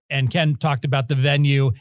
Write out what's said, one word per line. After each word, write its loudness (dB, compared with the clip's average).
and -2
Ken 0
talked -2
about -2
the -2
venue 2